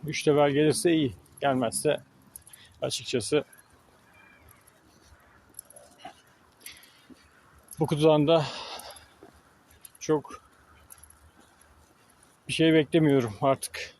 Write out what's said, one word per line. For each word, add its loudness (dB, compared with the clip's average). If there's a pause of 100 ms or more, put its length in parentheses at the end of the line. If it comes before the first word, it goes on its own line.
Üç -4
level 4
gelirse 2
iyi. 0 (260)
Gelmezse -2 (800)
açıkçası -4 (4000)
bu 0
kutudan 4
da 4 (1500)
çok -4 (2000)
bir -6
şey 4
beklemiyorum 2
artık. -2